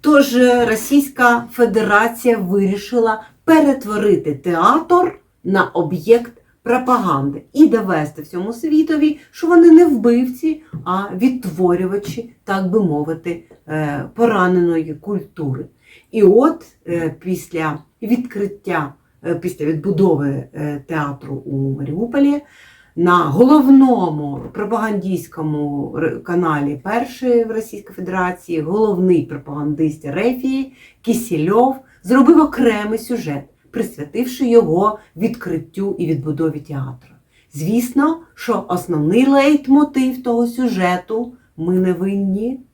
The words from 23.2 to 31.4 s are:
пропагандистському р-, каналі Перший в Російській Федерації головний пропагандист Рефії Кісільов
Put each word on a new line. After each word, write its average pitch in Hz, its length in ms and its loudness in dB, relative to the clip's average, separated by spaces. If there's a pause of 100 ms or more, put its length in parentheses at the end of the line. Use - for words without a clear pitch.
пропагандистському 175 1400 -6
р-, 139 220 -4
каналі 147 640 -2
Перший 240 600 -2
в 220 80 -6
Російській 220 420 -10
Федерації 180 680 -6
головний 185 640 0
пропагандист 147 800 -6
Рефії 254 680 -4 (280)
Кісільов 233 760 0 (280)